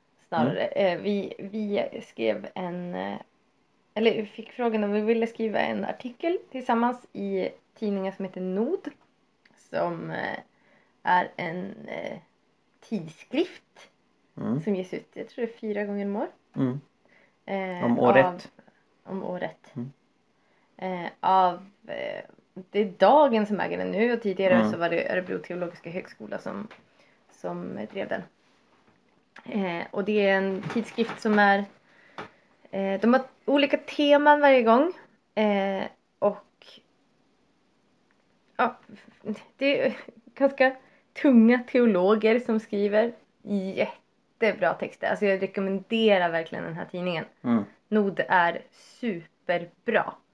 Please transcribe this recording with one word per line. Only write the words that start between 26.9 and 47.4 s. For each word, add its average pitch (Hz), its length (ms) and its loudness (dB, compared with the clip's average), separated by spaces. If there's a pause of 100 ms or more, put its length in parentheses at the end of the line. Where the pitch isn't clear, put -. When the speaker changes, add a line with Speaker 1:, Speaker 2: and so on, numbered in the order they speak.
Speaker 1:
som 180 480 -10 (140)
drev 190 160 -8
den. - 140 -6 (1200)
Eh, 175 460 -4
och 202 140 -4
det 208 240 2
är 196 80 4
en 190 260 -2
tidskrift 226 580 -6
som 214 180 2
är... 202 260 6 (1080)
Eh, 196 300 -2
de 226 140 4
har 262 80 2 (220)
olika 285 320 2
teman 294 640 4
varje 269 220 6
gång. 254 300 6 (420)
Eh, 196 500 0 (340)
och... - 480 -4 (1900)
Ja, 247 200 -2 (800)
det 277 300 2
är 214 100 -2 (380)
ganska 269 420 2 (460)
tunga 240 360 8
teologer 220 840 4
som 220 200 -2
skriver 208 520 0 (300)
jättebra - 1300 -2
texter. - 360 -6
Alltså 202 160 0
jag 190 160 2
rekommenderar 196 880 2
verkligen 165 340 -6
den 165 100 -10
här 175 160 -8
tidningen. 175 340 -6 (180)